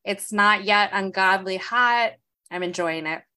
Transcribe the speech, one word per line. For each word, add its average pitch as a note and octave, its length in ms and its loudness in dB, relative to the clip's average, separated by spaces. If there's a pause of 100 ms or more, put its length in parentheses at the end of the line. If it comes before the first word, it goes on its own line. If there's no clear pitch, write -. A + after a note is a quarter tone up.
It's - 280 -6
not G#3 320 2
yet G#3 280 2
ungodly F#3+ 640 0
hot. A#3+ 580 0 (360)
I'm F3+ 140 -4
enjoying E3+ 420 -4
it. D#3+ 160 -6 (140)